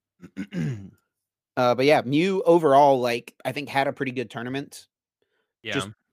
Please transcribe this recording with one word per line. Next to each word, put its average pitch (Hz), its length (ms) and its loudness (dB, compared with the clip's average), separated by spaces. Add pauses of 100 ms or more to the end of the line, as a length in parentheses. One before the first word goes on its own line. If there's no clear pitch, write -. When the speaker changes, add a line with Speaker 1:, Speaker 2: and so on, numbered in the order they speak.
(360)
Speaker 1:
<clears throat> 147 600 -8 (600)
Speaker 2:
Uh, 123 160 2
but 127 120 0
yeah, 143 200 4
Mew 180 380 -2
overall, 143 560 6
like, 120 440 -4
I 135 80 -4
think 139 180 -10
had 139 180 0
a 135 60 -6
pretty 135 180 -6
good 123 180 -8
tournament. 131 580 -10 (760)
Speaker 1:
Yeah. 98 260 -6
Speaker 2:
Just, - 20 -16 (220)